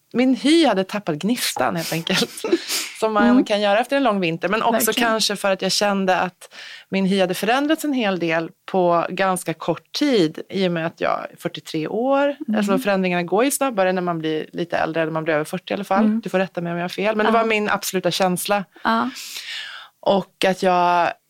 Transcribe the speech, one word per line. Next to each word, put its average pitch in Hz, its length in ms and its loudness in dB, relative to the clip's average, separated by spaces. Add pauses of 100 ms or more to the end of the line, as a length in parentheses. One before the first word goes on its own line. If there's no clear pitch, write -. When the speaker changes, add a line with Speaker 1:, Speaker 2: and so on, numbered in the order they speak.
(120)
Speaker 1:
min 254 220 2
hy 294 320 4
hade 190 180 2
tappat 190 300 -4
gnistan 180 640 -2
helt 165 160 -4
enkelt. 175 380 -2
<laughs> - 120 -16 (580)
Som 220 120 0
man 208 160 4
Speaker 2:
Mm. 247 160 6
Speaker 1:
kan 208 160 0
göra 202 200 4
efter 254 160 0
en 277 60 2
lång 208 180 2
vinter. 170 280 -2
Men 220 140 0
också 226 240 2
Speaker 2:
Verkligen. 233 240 2
Speaker 1:
kanske 214 260 0
för 196 140 0
att 190 120 0
jag 185 100 0
kände 196 460 2
att - 360 -6 (340)
min 190 180 0
hy 196 140 2
hade 180 140 2
förändrats 285 500 0
en 302 80 0
hel 208 260 0
del 165 320 0 (160)
på 170 420 4
ganska 185 460 -2
kort - 380 -6
tid. 214 460 2 (120)
I 185 180 0
och 175 40 0
med 165 140 -4
att - 140 -8
jag - 320 0
är - 40 -20
fyrtiotre - 520 -8
år. 277 480 0 (120)
Speaker 2:
Mm. 214 100 0
Speaker 1:
Alltså 202 200 2
förändringarna 185 440 0
går 180 220 2
ju 285 60 2
snabbare 196 420 0
när 185 100 -2
man 175 160 -2
blir 156 340 -2
lite 170 240 -4
äldre. 165 260 0
Eller 160 100 -2
man 160 120 -4
blir 160 100 0
över 151 100 0
fyrtio - 280 -8
i - 20 -2
alla 196 100 -6
fall. 196 200 2
Speaker 2:
Mm. 220 160 2
Speaker 1:
Du 208 80 -8
får 185 100 0
rätta 185 220 -2
mig 170 120 -4
om 175 60 -4
jag 170 60 -4
har 180 40 -4
fel. 208 280 -2
Men 214 100 2
det 220 60 2
Speaker 2:
Ja. 226 60 4
Speaker 1:
var 226 80 2
min 214 220 0
absoluta 185 420 -2
känsla. 185 540 0 (200)
Speaker 2:
Ja. 233 260 0 (880)
Speaker 1:
Och - 440 0
att 185 180 0
jag 175 500 4 (180)